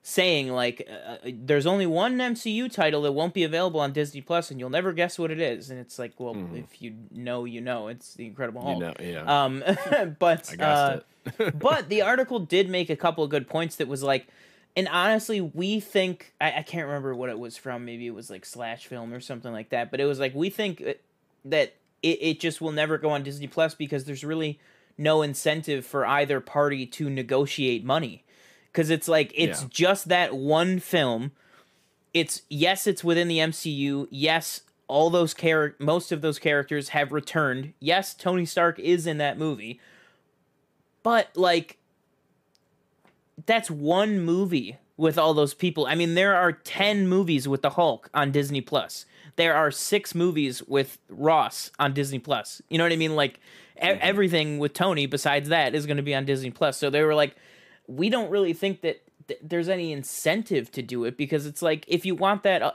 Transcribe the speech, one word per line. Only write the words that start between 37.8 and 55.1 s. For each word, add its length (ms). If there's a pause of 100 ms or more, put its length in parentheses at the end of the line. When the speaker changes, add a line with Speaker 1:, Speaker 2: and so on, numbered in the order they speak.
Speaker 1:
Yes, 340
Tony 320
Stark 320
is 300
in 100
that 180
movie. 440 (1200)
But, 340
like, 420 (1700)
that's 240
one 500
movie 560 (200)
with 220
all 160
those 200
people. 320
I 80
mean, 200
there 220
are 160
ten 560
movies 400
with 140
the 80
Hulk 420
on 200
Disney 280
Plus. 460 (300)
There 180
are 160
six 440
movies 500
with 340 (100)
Ross 680
on 160
Disney 240
Plus. 500
You 100
know 60
what 80
I 40
mean? 200
Like, 240 (420)
e-, 40
Speaker 2:
Mm-hmm. 160
Speaker 1:
everything 560
with 160
Tony 320
besides 420